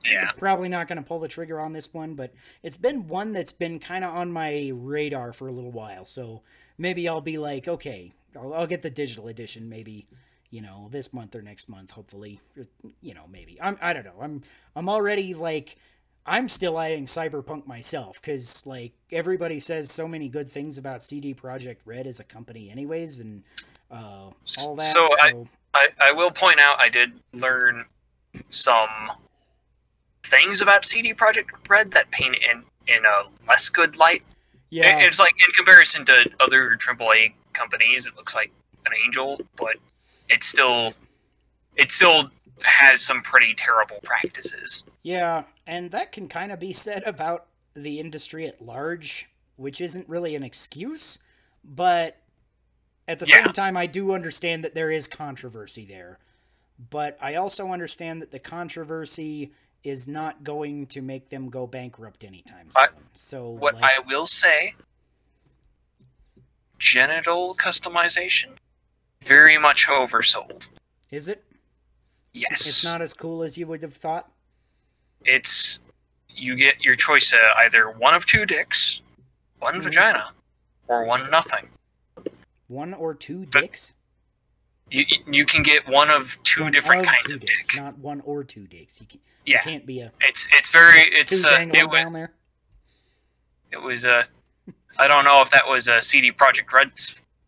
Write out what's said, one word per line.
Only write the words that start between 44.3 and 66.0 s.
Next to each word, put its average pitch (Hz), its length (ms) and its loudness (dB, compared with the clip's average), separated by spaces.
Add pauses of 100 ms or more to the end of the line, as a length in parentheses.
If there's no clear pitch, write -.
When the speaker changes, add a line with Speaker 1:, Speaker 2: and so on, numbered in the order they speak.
Speaker 2:
Yeah, 170 400 -4 (240)
and 175 240 -12
that 277 200 -10
can 190 180 -16
kinda 190 260 -12
be 180 160 -12
said 202 320 -6
about 170 440 -8 (260)
the 147 260 -12
industry 156 480 -12
at - 140 -20
large, 143 680 -12 (280)
which 139 240 -12
isn't 175 260 -10
really 165 280 -8
an 139 80 -10
excuse, 196 760 -10 (440)
but 165 540 -2 (920)
at 165 120 -8
the 165 60 -10
Speaker 1:
Yeah. - 180 6
Speaker 2:
same - 100 -2
time, 196 220 -4
I 175 100 -4
do 196 280 -4
understand 165 500 -6
that 160 120 -10
there 160 160 -4
is 156 160 -4
controversy 117 800 -16
there. 92 340 -20 (680)
But 147 320 -10
I 143 140 -8
also 190 360 -6
understand 165 500 -12
that 156 100 -20
the 131 80 -16
controversy 156 1120 -12 (320)
is 131 240 -10
not 151 360 -12
going 147 440 -12
to 139 140 -14
make 135 280 -14
them 131 200 -14
go 127 180 -12
bankrupt 120 560 -18
anytime 98 520 -20
Speaker 1:
I, 131 120 4
Speaker 2:
soon. - 160 -12 (100)
So, 123 360 -14
Speaker 1:
what 117 260 -4
Speaker 2:
like 120 80 -6
Speaker 1:
I 135 240 4
will 147 180 -4
say, 170 500 0 (2000)